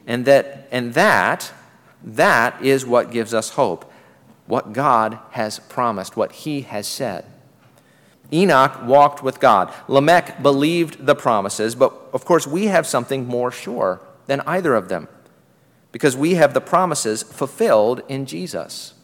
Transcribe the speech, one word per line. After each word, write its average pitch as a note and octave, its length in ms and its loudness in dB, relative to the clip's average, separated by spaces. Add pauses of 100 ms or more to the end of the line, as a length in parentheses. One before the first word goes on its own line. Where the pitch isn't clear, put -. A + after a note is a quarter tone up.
And A#2+ 180 -4
that, - 460 2
and A#2+ 240 -4
that, C#3+ 580 2 (500)
that B2 600 0
is C3 240 2
what A#2+ 240 2
gives A2+ 240 -4
us G#2+ 160 -2
hope. G2+ 400 -4 (560)
What A2 260 -4
God A2+ 460 0 (120)
has A2 280 -8
promised, A2+ 580 -6
what G2+ 140 -2
he D3 300 -8
has G#2 260 -10
said. G#2 380 -8 (1080)
Enoch D3 520 4
walked C#3 380 4
with C3 160 -4
God. G#2 340 4 (160)
Lamech D3+ 540 2
believed D3 640 0
the C#3+ 80 4
promises, A2 600 -2
but B2+ 180 2 (200)
of C3 120 -6
course E3 220 2
we F3+ 200 -2
have F3 200 0
something B2+ 400 -4
more B2 240 -4
sure G#2+ 500 -6 (260)
than C#3 200 -2
either E3+ 280 0
of F#2 140 -2
them, F2+ 200 -8 (840)
because B2+ 240 -2
we D#3+ 180 0
have D3 200 4
the C3 60 2
promises D3+ 640 0
fulfilled B2+ 840 0
in C3+ 180 -8
Jesus. D#3 760 -12